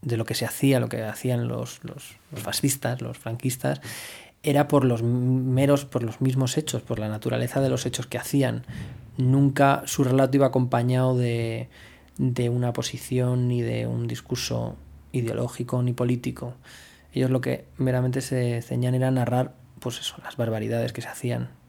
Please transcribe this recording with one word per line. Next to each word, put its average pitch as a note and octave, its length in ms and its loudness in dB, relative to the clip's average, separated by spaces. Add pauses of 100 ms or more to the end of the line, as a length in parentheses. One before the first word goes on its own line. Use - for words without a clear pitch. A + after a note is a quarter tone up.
de A#2+ 140 -2
lo A2 80 -2
que - 100 -6
se - 100 -4
hacía, C3+ 340 4
lo A#2 100 0
que A2+ 140 -6
hacían A#2+ 460 -2
los, A#2 340 -8
los, - 320 -14 (160)
los - 100 -12
fascistas, B2+ 640 -2
los B2 160 -8
franquistas, C3 640 -4 (680)
era C#3+ 220 4
por C#3 160 6
los A#2+ 180 2
meros, B2+ 840 4
por B2 200 -4
los A2 160 -6
mismos C3 360 2
hechos, D#3 260 -4
por A2 180 -6
la G#2+ 80 -2
naturaleza A#2+ 520 -2
de C3+ 80 2
los B2+ 160 0
hechos - 220 -4
que - 100 -8
hacían. A#2+ 480 0 (520)
Nunca C#3 680 4
su - 180 0
relato C3 320 4
iba C#3 100 6
acompañado B2+ 720 2
de, A#2 520 0 (480)
de B2 320 0
una B2 240 0
posición, B2 760 0
ni B2 120 0
de A#2 280 -2
un A#2+ 180 -2
discurso A#2 680 -4 (340)
ideológico, A#2+ 720 -2
ni B2 120 0
político. B2 600 -4 (580)
Ellos C3 180 0
lo B2+ 100 2
que B2+ 240 -4 (120)
meramente B2+ 440 0
se A#2+ 420 0
ceñían B2 320 0
era B2+ 160 2
narrar, B2+ 440 0 (260)
pues A#2+ 180 -6
eso, - 240 -8
las - 140 -14
barbaridades A2+ 560 -2
que A#2+ 100 -10
se - 60 -10
hacían A#2+ 420 -4 (180)